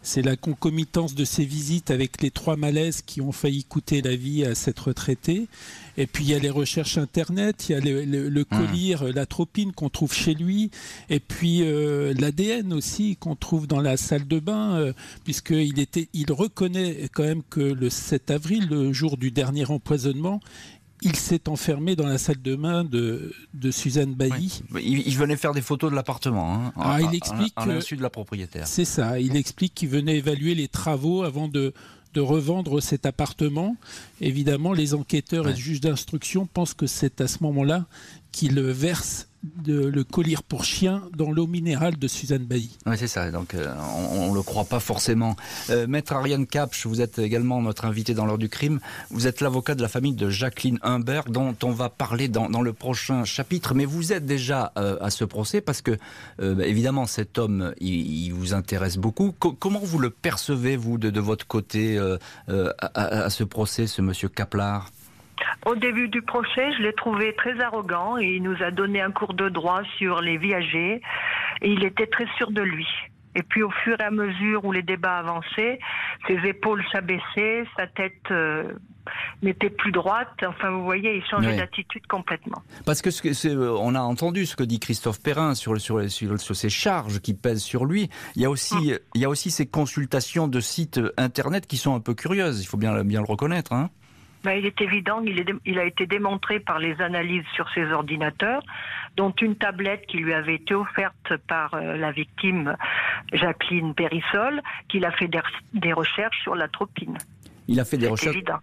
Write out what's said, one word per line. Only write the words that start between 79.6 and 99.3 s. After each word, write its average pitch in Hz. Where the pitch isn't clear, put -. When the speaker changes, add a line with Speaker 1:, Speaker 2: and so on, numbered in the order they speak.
Speaker 3:
plus 202
droite. 190
Enfin, 190
vous 185
voyez, 196
il 180
changeait 110
Speaker 2:
Oui. 107
Speaker 3:
d'attitude 101
complètement. -
Speaker 2:
Parce 151
que 185
ce -
que 151
c'est, 151
euh, 127
on 120
a 131
entendu 165
ce -
que 135
dit 117
Christophe 110
Perrin 147
sur, 110
sur, 104
sur, 104
sur -
ces 104
charges 113
qui 104
pèsent 110
sur 127
lui. 180
Il 117
y -
a 135
aussi, 143
Speaker 3:
Mm. 151
Speaker 2:
il 117
y 131
a 135
aussi 147
ces 151
consultations 147
de 123
sites 143
internet 135
qui 131
sont 135
un 117
peu 117
curieuses. 160
Il 95
faut -
bien, 107
bien 104
le 104
reconnaître, 147
hein. 135
Speaker 3:
Ben, 190
il 196
est 202
évident, 202
il 196
est 175
dé-, 190
il 185
a 180
été 175
démontré 202
par 170
les 160
analyses 175
sur -
ses 170
ordinateurs, 156
dont 196